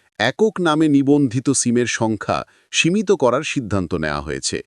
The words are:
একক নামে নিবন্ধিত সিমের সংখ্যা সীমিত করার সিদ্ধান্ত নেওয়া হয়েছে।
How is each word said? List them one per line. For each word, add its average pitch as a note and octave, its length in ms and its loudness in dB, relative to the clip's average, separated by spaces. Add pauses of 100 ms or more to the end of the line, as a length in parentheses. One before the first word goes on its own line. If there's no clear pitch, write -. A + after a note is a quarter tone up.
(200)
একক F3+ 400 0
নামে D#3+ 280 2
নিবন্ধিত C#3 640 2
সিমের A#2+ 360 0
সংখ্যা G#2+ 580 -2 (280)
সীমিত F#3+ 400 0
করার C#3 320 2
সিদ্ধান্ত G2 500 -2
নেওয়া D2+ 280 -2
হয়েছে। C#2 460 -6